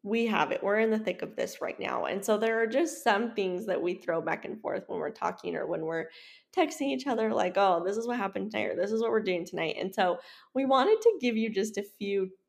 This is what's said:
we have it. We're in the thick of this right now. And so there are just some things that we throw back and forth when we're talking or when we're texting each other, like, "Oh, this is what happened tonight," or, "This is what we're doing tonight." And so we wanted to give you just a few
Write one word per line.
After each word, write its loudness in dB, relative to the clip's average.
we 0
have 2
it. -2
We're 2
in 4
the 2
thick -4
of -8
this -4
right -6
now. -2
And -2
so 2
there 2
are 2
just 0
some 2
things -2
that 0
we 0
throw -2
back -4
and -8
forth -4
when -6
we're -4
talking -4
or -4
when -4
we're -4
texting 0
each -4
other, 0
like, 2
"Oh, 4
this 0
is -4
what -4
happened -4
tonight," -2
or, -2
"This 0
is 0
what 0
we're 4
doing -2
tonight." -4
And -4
so 2
we 0
wanted 4
to 6
give 2
you 2
just -2
a -4
few -2